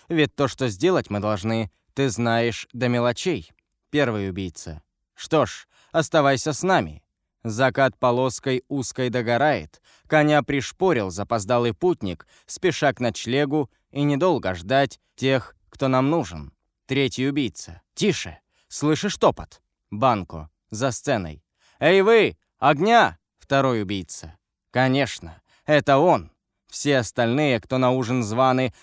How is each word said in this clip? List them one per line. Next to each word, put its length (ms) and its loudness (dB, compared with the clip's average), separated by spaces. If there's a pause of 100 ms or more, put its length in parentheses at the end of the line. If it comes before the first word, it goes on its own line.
ведь 260 0
то, 120 0
что 200 -4
сделать 420 0
мы 100 -2
должны, 520 -2 (220)
ты 160 0
знаешь 640 -2
до 140 -2
мелочей». 640 -2 (380)
Первый 400 0
убийца. 540 -10 (320)
«Что 300 0
ж, 220 -10 (240)
оставайся 640 2
с 80 -6
нами». 420 0 (400)
Закат 540 2
полоской 720 0
узкой 420 -4
догорает. 720 0 (260)
Коня 340 4
пришпорил 720 -2
запоздалый 600 -2
путник, 540 -4 (200)
спеша 460 0
к 60 -12
ночлегу, 680 -2 (220)
и 120 -4
недолго 520 0
ждать 440 0 (160)
тех, 400 -2 (140)
кто 180 -4
нам 220 2
нужен. 440 -4 (320)
Третий 420 -2
убийца. 540 -6 (120)
«Тише! 460 -2 (280)
Слышишь 500 -2
топот?» 440 0 (300)
Банко. 580 -2 (200)
За 220 -4
сценой. 520 -4 (360)
«Эй 220 4
вы! 360 4 (200)
Огня!» 600 4 (200)
Второй 460 0
убийца. 540 -8 (340)
«Конечно, 680 -2 (240)
это 320 4
он!» 340 2 (360)
Все 300 0
остальные, 640 0
кто 160 -6
на 140 2
ужин 320 -2
званы, 600 0